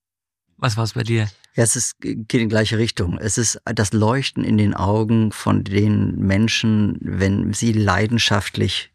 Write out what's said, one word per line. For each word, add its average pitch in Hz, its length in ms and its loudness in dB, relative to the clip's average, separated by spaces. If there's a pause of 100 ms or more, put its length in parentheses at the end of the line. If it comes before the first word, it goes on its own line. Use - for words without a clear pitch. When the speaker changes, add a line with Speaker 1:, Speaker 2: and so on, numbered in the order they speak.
(560)
Speaker 1:
Was 123 200 -2
war's 110 180 -2
bei 120 100 -2
dir? 110 240 0 (260)
Speaker 2:
Ja, - 80 2
es 113 140 2
ist, - 240 -6
geht 110 340 -6
in 113 140 2
gleiche 110 300 0
Richtung. 110 400 -2
Es - 200 -4
ist - 260 -2
das 113 280 -2
Leuchten 117 500 0
in 110 160 2
den 104 160 2
Augen 110 560 2
von 101 320 0
den 101 560 0
Menschen, 104 800 2
wenn 98 520 0
sie 117 200 0
leidenschaftlich 107 1200 0